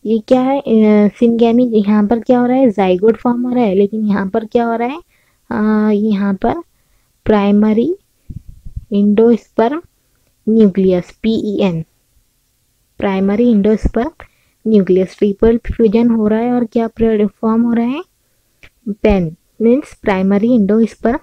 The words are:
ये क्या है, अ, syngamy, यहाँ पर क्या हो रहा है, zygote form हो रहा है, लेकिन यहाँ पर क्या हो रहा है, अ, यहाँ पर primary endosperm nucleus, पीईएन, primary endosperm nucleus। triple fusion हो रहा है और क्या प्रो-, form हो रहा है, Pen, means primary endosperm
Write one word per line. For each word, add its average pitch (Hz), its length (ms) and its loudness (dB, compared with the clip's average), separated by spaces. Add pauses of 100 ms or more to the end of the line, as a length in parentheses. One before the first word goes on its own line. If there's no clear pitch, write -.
ये 220 140 0
क्या 254 220 2
है, 269 200 -2
अ, 214 480 2
syngamy, 233 580 2
यहाँ 214 400 0
पर 226 140 0
क्या 247 200 0
हो 247 60 0
रहा 254 100 0
है, 269 100 4
zygote 196 500 2
form 240 320 -4
हो 247 60 -4
रहा 247 100 0
है, 190 100 0
लेकिन 202 320 -2
यहाँ 196 220 -2
पर 226 160 -4
क्या 233 200 -4
हो 233 120 -4
रहा 240 120 -4
है, 311 120 -12 (500)
अ, 214 400 0
यहाँ 202 440 -2
पर 226 200 -2 (720)
primary 214 720 2 (1000)
endosperm 220 840 0 (680)
nucleus, 190 640 2 (120)
पीईएन, 202 640 -2 (1120)
primary 202 560 0
endosperm 214 560 0 (560)
nucleus। 190 520 2
triple 220 380 0
fusion 233 540 0
हो 220 180 0
रहा 220 100 0
है 240 140 -2
और 247 120 0
क्या 226 240 -4
प्रो-, 214 400 0 (120)
form 226 220 0
हो 233 100 0
रहा 233 140 0
है, 277 160 -6 (880)
Pen, 196 480 -2 (260)
means 240 400 0
primary 202 560 0
endosperm 220 640 -2